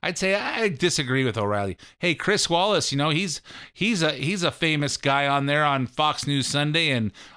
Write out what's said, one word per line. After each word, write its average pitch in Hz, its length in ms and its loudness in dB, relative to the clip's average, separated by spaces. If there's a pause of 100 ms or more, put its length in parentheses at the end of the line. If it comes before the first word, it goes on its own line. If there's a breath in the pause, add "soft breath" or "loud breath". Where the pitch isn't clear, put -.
I'd 175 160 -4
say, 196 160 0
"I 233 340 -2
disagree 135 540 0
with 113 140 0
O'Reilly." 101 400 -2 (200 loud breath)
Hey, 175 160 0
Chris - 380 0
Wallace, 180 400 2
you 139 80 0
know, 147 100 2
he's, 160 320 -2 (320 loud breath)
he's 196 300 0
a, 156 80 2
he's 180 320 -2
a 156 80 0
famous 151 440 0
guy 139 320 2
on 139 200 0
there 147 180 2
on 135 220 0
Fox 151 400 -2
News 139 180 0
Sunday 151 460 0
and 113 200 0 (260 loud breath)